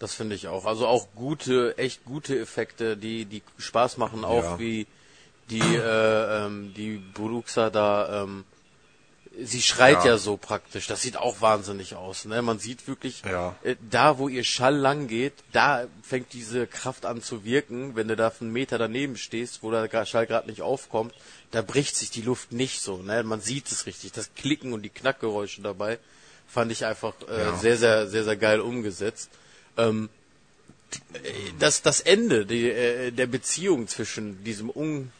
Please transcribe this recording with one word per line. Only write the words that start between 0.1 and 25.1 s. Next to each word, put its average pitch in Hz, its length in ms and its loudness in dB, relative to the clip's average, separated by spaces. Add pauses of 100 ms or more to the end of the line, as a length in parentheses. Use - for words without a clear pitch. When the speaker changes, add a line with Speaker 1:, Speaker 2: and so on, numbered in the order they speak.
Speaker 1:
finde 107 200 -6
ich 92 140 -8
auch. 92 180 -6
Also 110 220 2
auch 117 260 4
gute, 127 640 0
echt 127 260 -4
gute 139 340 -6
Effekte, 113 580 -4
die, 110 280 -6
die 101 180 -12 (160)
Spaß 117 400 0
machen, 110 260 -4
auch 113 180 2
Speaker 2:
Ja. 85 160 -4
Speaker 1:
wie 113 300 -4 (600)
die, 113 120 -4
äh, 110 840 4
ähm, 101 300 -10
die 107 200 -6 (180)
Buruxa 113 560 0
da, 104 540 2
ähm, 98 200 -8 (1000)
sie 120 200 -4
schreit 131 420 8
Speaker 2:
Ja. 123 80 8
Speaker 1:
ja 110 60 6
so 101 200 -2
praktisch. - 480 -8
Das 104 160 -6
sieht 123 160 -4
auch 117 240 -4
wahnsinnig 101 520 2
aus, 95 300 -12
ne? 110 180 -2
Man 117 160 0
sieht 113 300 -12
wirklich, 135 340 -10
Speaker 2:
Ja. 90 320 -4 (100)
Speaker 1:
äh, 123 120 -2 (140)
da, 131 280 6
wo 135 100 -2
ihr 127 160 -4
Schall 131 320 2
lang 139 320 2
geht, 120 260 -2 (180)
da 123 340 4 (160)
fängt - 300 -6
diese 120 340 -4
Kraft - 400 -8
an 117 160 -6
zu 110 220 -10
wirken. 123 520 -2
Wenn 110 120 -2
du 110 80 -2
da 113 240 2
einen 113 120 -6
Meter 127 260 -2
daneben 120 400 -4
stehst, - 440 -8
wo 110 80 -6
der 113 180 0
Gra-, 110 180 -2
Schall 117 200 2
grad 113 200 0
nicht 104 160 -10
aufkommt, 113 520 -2 (360)
da 113 120 -2
bricht 135 340 -2
sich - 140 -4
die 113 120 -8
Luft - 300 -4
nicht 127 300 -4
so, 98 160 -6
ne? 104 260 -2
Man 110 180 -4
sieht 135 280 -6
es - 160 -6
richtig. - 260 -14
Das - 220 -10
Klicken 135 380 -4
und 110 100 -6
die 104 80 -10
Knackgeräusche 104 720 -4